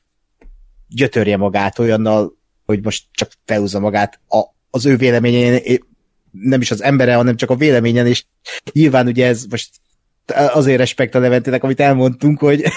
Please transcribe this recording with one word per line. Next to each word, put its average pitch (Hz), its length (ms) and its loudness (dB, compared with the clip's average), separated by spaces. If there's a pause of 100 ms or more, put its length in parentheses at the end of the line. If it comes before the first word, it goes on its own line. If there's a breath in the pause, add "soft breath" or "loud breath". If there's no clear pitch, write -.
(880)
gyötörje 113 480 0
magát 98 420 -2
olyannal, 110 580 0 (280)
hogy 104 200 -4
most - 280 -8
csak - 180 -8 (140)
felhúzza 101 360 -4
magát 104 480 -2
a, 104 100 0 (320)
az 131 160 -4
ő 135 100 4
véleményén, 120 580 2
é-, 123 280 -2 (480)
nem 127 300 -2
is 117 100 -4
az 104 120 -6
embere, 127 320 2
hanem 120 220 2
csak 123 140 -4
a 127 60 0
véleményen, 120 500 2
és 123 180 0 (480 loud breath)
nyilván 131 340 2
ugye 123 200 0
ez 120 240 -2
most 117 180 -8 (840)
azért 131 260 2
respekt 123 360 -2
a 131 40 2
Leventének, 123 460 0
amit 135 160 -2
elmondtunk, 139 580 2
hogy, 147 260 2 (120)